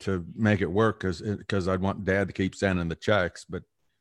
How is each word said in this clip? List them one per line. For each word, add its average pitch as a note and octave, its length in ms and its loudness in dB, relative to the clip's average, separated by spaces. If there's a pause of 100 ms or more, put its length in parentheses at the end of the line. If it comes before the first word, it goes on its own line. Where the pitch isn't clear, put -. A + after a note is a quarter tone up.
to F2+ 340 -4
make G#2+ 260 2
it F#2+ 100 0
work G#2 300 2
'cause, F2+ 220 -2 (260)
'cause F#2+ 200 0
I'd F#2+ 120 0
want G2 240 -2
Dad F#2+ 220 2
to - 80 -10
keep F#2+ 220 -2
sending F2+ 320 0
the E2 80 -4
checks, G2 520 0
but, F2 140 -8 (380)